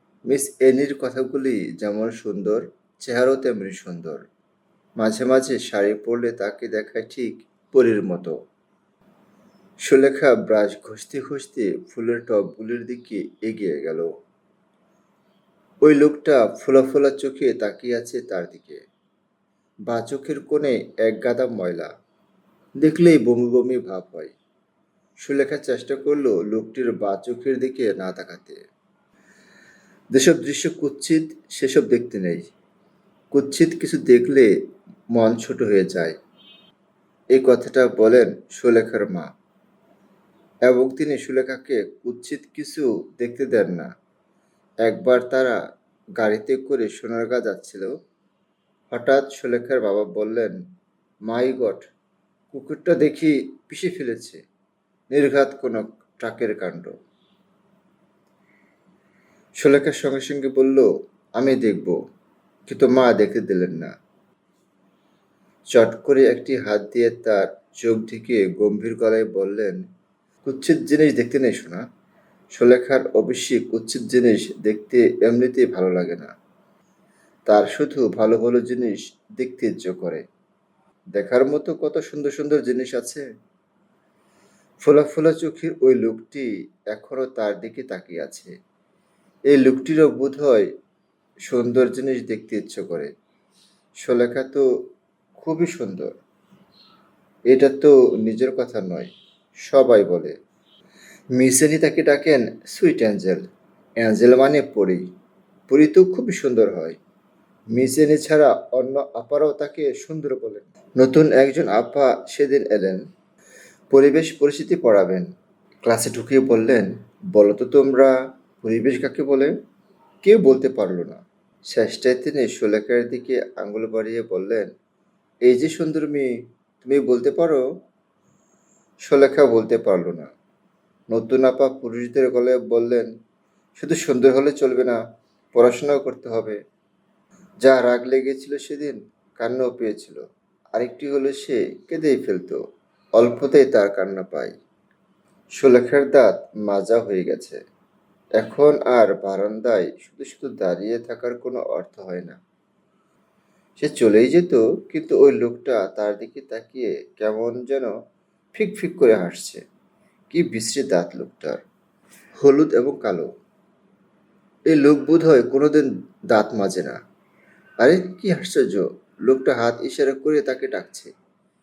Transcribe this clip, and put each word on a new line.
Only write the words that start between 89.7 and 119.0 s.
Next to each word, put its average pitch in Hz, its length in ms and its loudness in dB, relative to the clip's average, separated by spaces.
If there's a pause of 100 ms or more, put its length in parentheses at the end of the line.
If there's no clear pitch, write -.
বোধ 135 300 -6
হয় 123 360 2 (600)
সুন্দর 120 480 0
জিনিস 127 360 -6
দেখতে 104 340 -8
ইচ্ছে 98 260 -10
করে। 76 300 -10 (800)
সুলেখা 120 480 -2
তো 135 460 -2 (440)
খুবই 160 320 -4
সুন্দর, 98 460 -8 (1300)
এটা 131 260 6 (120)
তো 135 340 6
নিজের 110 400 -4
কথা 117 260 -6
নয়, 90 280 -10 (440)
সবাই 123 500 4
বলে। 85 340 -4 (920)
মিস 127 320 2
এনি 156 160 2
তাকে 151 260 0
ডাকেন 139 640 2
সুইট - 320 0
অ্যাঞ্জেল, 92 500 -2 (460)
অ্যাঞ্জেল 113 420 4
মানে 139 260 4
পরী, 92 460 -2 (600)
পরী 151 180 6
তো 185 180 6
খুবই 233 260 -4
সুন্দর 113 440 0
হয়। 82 200 -8 (720)
মিস 127 280 -2
এনি 151 200 4
ছাড়া 147 540 2
অন্য 131 420 -4
আপারাও 143 400 -2
তাকে 143 400 -6
সুন্দর 147 420 -10
বলেন। 107 280 -12 (340)
নতুন 131 360 6
একজন 131 340 4
আপা 123 600 0
সেদিন 139 360 0
এলেন, 95 420 -2 (840)
পরিবেশ 139 440 4
পরিচিতি 143 420 -2
পড়াবেন। 95 500 2 (560)
ক্লাসে 117 280 -2
ঢুকিয়ে 117 300 0
বললেন, 113 540 2 (380)
"বলো 104 220 6
তো 127 120 -6
তোমরা, 131 680 4 (280)
পরিবেশ 117 400 -2